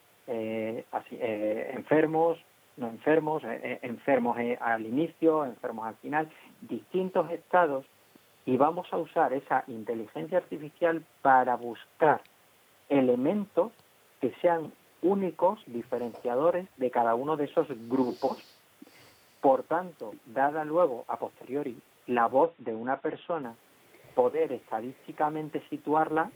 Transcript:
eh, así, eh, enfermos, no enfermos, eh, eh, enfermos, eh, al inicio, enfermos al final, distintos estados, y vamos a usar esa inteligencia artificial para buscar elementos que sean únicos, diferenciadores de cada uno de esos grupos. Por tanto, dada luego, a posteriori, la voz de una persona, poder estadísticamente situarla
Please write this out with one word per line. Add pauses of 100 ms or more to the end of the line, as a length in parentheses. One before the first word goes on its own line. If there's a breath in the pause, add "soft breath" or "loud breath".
(280)
eh,
así,
eh,
enfermos, (400)
no
enfermos,
eh,
eh,
enfermos,
eh,
al
inicio,
enfermos
al
final, (340 loud breath)
distintos
estados, (580)
y
vamos
a
usar
esa
inteligencia
artificial (180)
para
buscar (680)
elementos (500)
que
sean (280)
únicos,
diferenciadores (100)
de
cada
uno
de
esos (200)
grupos. (1000 loud breath)
Por
tanto, (120)
dada
luego,
a
posteriori, (300)
la
voz
de
una
persona, (640)
poder
estadísticamente
situarla